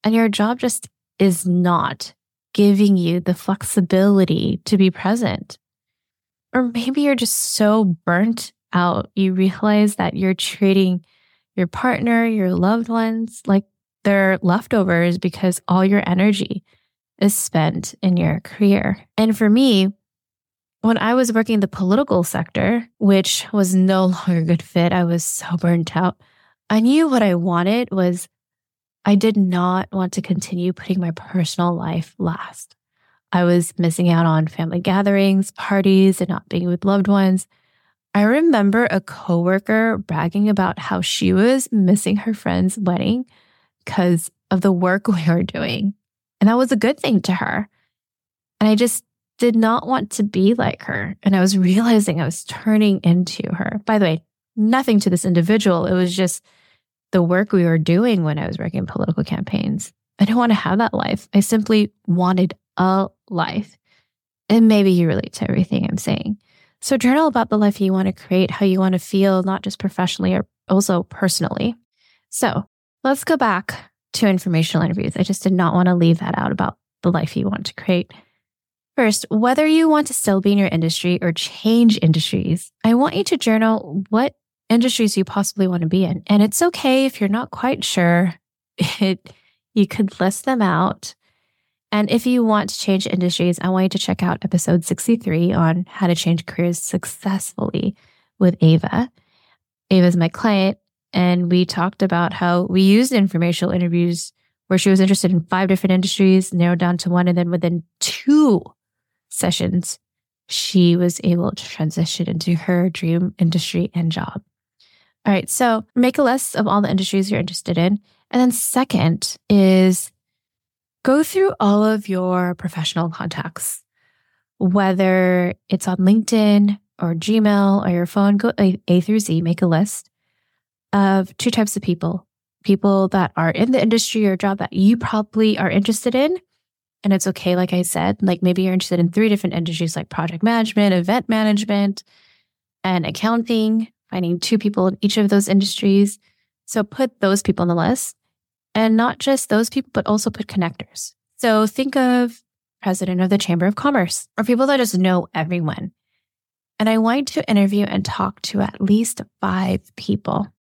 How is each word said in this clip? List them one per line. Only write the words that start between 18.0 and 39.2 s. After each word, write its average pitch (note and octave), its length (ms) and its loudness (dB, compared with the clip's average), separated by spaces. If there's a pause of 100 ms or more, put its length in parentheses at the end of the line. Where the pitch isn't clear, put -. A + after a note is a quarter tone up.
in F#3 160 0
your E3 240 0
career. - 640 0 (140)
And A3 180 2
for G#3+ 140 2
me, A3 380 4 (920)
when A3+ 160 2
I A3+ 180 0
was B3 180 0
working A3 280 0
the G3 80 0
political G3 540 0
sector, G#3+ 680 -4 (100)
which G3 540 2
was F#3+ 220 0
no F#3+ 320 2
longer F3+ 320 0
a E3 60 -2
good E3 180 0
fit, E3+ 300 0
I F3+ 120 2
was E3+ 200 -2
so - 320 -6
burnt E3+ 400 0
out. F3+ 200 0 (540)
I A3 100 2
knew D4 280 4
what B3+ 140 2
I F#3+ 120 2
wanted F3+ 560 0
was F3+ 380 -2 (760)
I G3+ 100 4
did G#3+ 220 2
not F3+ 560 0
want F#3 220 -4
to F3+ 80 -4
continue F3+ 500 -4
putting F#3 280 -4
my E3+ 100 -4
personal F3 640 -4
life E3 440 -6
last. - 580 -8 (560)
I F3+ 100 2
was F3 340 0
missing F3 320 0
out E3+ 160 4
on D#3 220 2
family E3 320 -6
gatherings, G3 720 0
parties, F#3+ 680 2
and F#3 100 -4
not - 180 -8
being F3 200 -4
with F3 160 -4
loved G3 240 2
ones. F#3+ 400 2 (680)
I G#3 80 2
remember B3 640 2
a F#3+ 120 0
coworker G3+ 960 -2